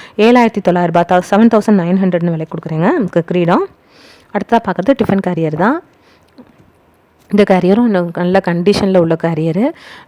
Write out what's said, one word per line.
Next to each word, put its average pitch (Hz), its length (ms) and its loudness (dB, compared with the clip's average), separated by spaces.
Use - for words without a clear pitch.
ஏழாயிரத்தி 226 460 2
தொள்ளாயிரம் 175 320 0
ரூபாய், 175 140 2
தௌ-, 180 260 0
செவன் 226 200 4
தௌசண்ட் 208 280 2
நைன் 180 200 -2
ஹண்ட்ரட்னு 175 280 -2
விலை 160 240 -6
கொடுக்குறேங்க. 160 380 -2
நமக்கு 185 320 -2
கிரீடம். 180 420 0
அடுத்ததா 214 340 -2
பார்க்கறது 196 360 -2
டிஃபன் 196 240 -2
கேரியர் 156 300 -4
தான். 240 260 0
இந்த 202 120 2
கேரியரும் 185 300 2
இன்னும் 180 300 0
நல்ல 180 300 0
கண்டிஷன்ல 190 540 0
உள்ள 165 240 2
கேரியரு. 165 480 -2